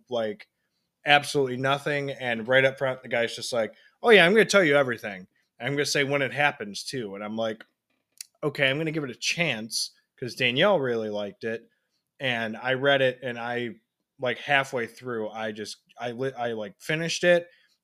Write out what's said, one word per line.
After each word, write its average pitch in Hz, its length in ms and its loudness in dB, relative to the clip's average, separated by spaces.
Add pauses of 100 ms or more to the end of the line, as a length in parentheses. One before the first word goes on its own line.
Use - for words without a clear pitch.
like, 110 380 -4 (580)
absolutely 139 520 2
nothing. 139 540 -2
And 117 360 -4
right 131 180 6
up 135 140 2
front, 131 240 -4
the 123 60 -14
guy's 117 260 -2
just - 180 -8
like, 110 220 -2 (260)
"Oh 240 80 2
yeah, 190 160 10
I'm 185 80 6
gonna 214 120 8
tell 202 180 4
you 143 140 6
everything. 107 500 -2 (320)
I'm 127 140 -4
gonna 143 120 -2
say 143 180 0
when 139 200 0
it 117 100 -4
happens 131 500 -2
too." 110 300 -8
And 101 100 -10
I'm 107 140 -8
like, 110 280 -6 (760)
"Okay, 143 260 0
I'm 135 100 0
gonna 160 120 -2
give 156 120 -4
it 127 80 -8
a - 40 -12
chance," 117 760 -4 (280)
'cause 120 140 -8
Danielle 147 460 2
really 113 320 -2
liked 104 320 -6
it. 113 260 -8 (500)
And 113 380 -4
I 127 160 -2
read 139 300 4
it, 127 180 0
and 120 160 -6
I, 120 380 -6 (440)
like, 123 200 -4
halfway 135 480 0
through, 113 420 -8
I 110 220 -8
just, 104 260 -10 (180)
I 120 140 -8
lit-, 131 260 -6
I, 120 180 -4
like, 104 280 -10
finished 160 420 -4
it, 175 240 4 (360)